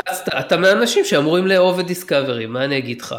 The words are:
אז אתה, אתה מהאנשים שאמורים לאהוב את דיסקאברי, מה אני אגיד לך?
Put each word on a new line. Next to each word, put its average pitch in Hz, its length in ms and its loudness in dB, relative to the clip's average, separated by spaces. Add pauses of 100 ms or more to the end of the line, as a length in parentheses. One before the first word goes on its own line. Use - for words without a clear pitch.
אז 180 120 -6
אתה, 139 220 -4
אתה 170 160 0
מהאנשים 214 480 2
שאמורים 170 420 2
לאהוב 185 320 4
את 175 80 -4
דיסקאברי, 135 600 -2
מה 123 180 -4
אני 139 140 0
אגיד 120 220 -6
לך? - 180 -10